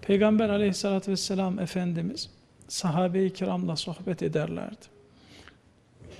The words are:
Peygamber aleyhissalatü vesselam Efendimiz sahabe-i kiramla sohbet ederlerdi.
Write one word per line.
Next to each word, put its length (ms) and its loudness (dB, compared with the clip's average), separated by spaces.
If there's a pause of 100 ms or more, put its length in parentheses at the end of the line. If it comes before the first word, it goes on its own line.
Peygamber 480 4
aleyhissalatü 640 2
vesselam 480 -2
Efendimiz 680 -4 (380)
sahabe-i 680 2
kiramla 420 -2
sohbet 480 -6
ederlerdi. 600 -4 (1300)